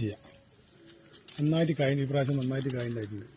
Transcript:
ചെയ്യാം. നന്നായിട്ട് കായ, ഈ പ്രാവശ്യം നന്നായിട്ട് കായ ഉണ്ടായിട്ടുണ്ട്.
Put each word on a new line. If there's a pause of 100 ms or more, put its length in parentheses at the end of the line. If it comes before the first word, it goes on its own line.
ചെയ്യാം. (1160)
നന്നായിട്ട്
കായ, (140)
ഈ
പ്രാവശ്യം
നന്നായിട്ട്
കായ
ഉണ്ടായിട്ടുണ്ട്.